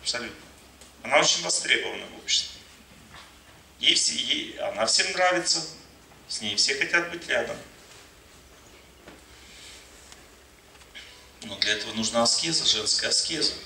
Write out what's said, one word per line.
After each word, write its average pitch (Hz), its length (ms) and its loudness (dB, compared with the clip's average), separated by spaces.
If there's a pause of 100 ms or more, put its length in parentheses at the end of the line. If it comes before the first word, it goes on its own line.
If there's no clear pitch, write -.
Абсолютно. - 420 -6 (560)
Она 127 160 2
очень 160 260 4
востребована 120 720 0
в - 40 -16
обществе. - 420 -2 (1200)
Ей 156 160 4
все, - 180 2
ей, 120 460 -4
она 214 260 -2
всем 185 280 2
нравится, 180 500 2 (640)
с - 140 -6
ней 104 140 -4
все - 200 2
хотят 170 340 2
быть 170 180 -10
рядом. 151 300 0 (3750)
Но 101 140 -10
для 98 180 2
этого 107 200 -4
нужна 110 300 2
аскеза, 160 420 2
женская - 440 2
аскеза. - 440 2 (120)